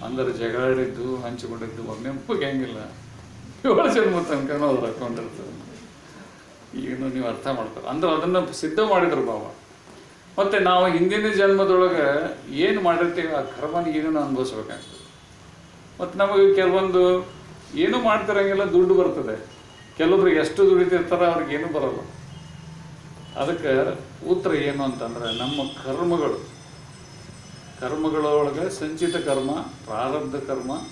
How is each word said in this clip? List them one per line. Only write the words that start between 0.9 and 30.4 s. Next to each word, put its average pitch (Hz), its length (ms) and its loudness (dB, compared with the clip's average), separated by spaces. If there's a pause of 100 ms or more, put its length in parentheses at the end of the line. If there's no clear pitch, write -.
ಹಂಚಿಕೊಂಡಿದ್ದು 117 720 -10
ಒಮ್ಮೆ 120 200 -10
ಮುಗಿಯಂಗಿಲ್ಲ, 135 640 -4 (880)
ಏಳು 254 280 4
ಜನ್ಮ 196 280 2
ತನಕನೂ 143 440 -2
ಅವ್ರು 120 200 2
ಹಾಕೊಂಡಿರ್ತಾರೆ. 113 680 -8 (1300)
ಈಗೇನು 131 300 -6
ನೀವು 127 180 -4
ಅರ್ಥ 113 200 -6
ಮಾಡ್ತಾರೆ 117 400 -6
ಅಂದ್ರೆ 160 240 0
ಅದನ್ನ 170 340 0
ಸಿದ್ಧ 160 340 -4
ಮಾಡಿದ್ರು 175 460 4
ಬಾಬಾ. 110 300 -6 (840)
ಮತ್ತೆ 196 200 2
ನಾವು 180 280 6
ಹಿಂದಿನ 190 420 2
ಜನ್ಮದೊಳಗೆ 190 760 4 (480)
ಏನ್ 196 280 2
ಮಾಡಿರ್ತೀವಿ, 170 500 0
ಆ 139 80 -2
ಕರ್ಮನ 151 460 -4
ಈಗೇನು 156 320 0
ಅನುಭವಿಸ್ಬೇಕಾಗ್ತದೆ. 123 840 -6 (1000)
ಮತ್ತೆ 180 180 -8
ನಮಗೆ 196 360 6
ಕೆಲವೊಂದು 180 840 4 (340)
ಏನೂ 214 260 4
ಮಾಡ್ತಿರಂಗಿಲ್ಲ, 202 680 2
ದುಡ್ಡು 180 240 6
ಬರ್ತದೆ. 131 500 2 (520)
ಕೆಲವೊಬ್ರಿಗೆ 175 420 6
ಎಷ್ಟು 175 260 4
ದುಡಿತಿರ್ತಾರ, 180 640 4
ಅವ್ರಿಗೆ 147 260 -2
ಏನೂ 151 120 -2
ಬರಲ್ಲ. 139 320 -2 (1400)
ಅದಕ್ಕೆ 135 640 0 (280)
ಉತ್ತರ 180 260 2
ಏನು 143 280 -2
ಅಂತಂದ್ರೆ, 117 560 -6
ನಮ್ಮ 139 220 -4 (220)
ಕರ್ಮಗಳು, 147 600 -2 (1300)
ಕರ್ಮಗಳೊಳಗೆ 151 1000 0
ಸಂಚಿತ 160 360 -4
ಕರ್ಮ, 139 360 -2 (100)
ಪ್ರಾರಬ್ಧ 131 760 -6
ಕರ್ಮ 131 360 -6 (200)